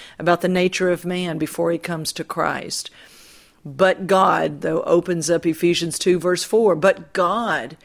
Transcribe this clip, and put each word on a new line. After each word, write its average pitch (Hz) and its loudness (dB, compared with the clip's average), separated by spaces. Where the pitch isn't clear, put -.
about 170 2
the 180 0
nature 185 2
of 175 0
man 180 -4
before 165 -2
he 170 0
comes 165 -6
to 160 -8
Christ. - -4
But 180 0
God, 165 2
though, 160 -2
opens 170 0
up 165 0
Ephesians 170 0
two, 180 2
verse 180 -2
four. 214 4
But 170 0
God, 175 -2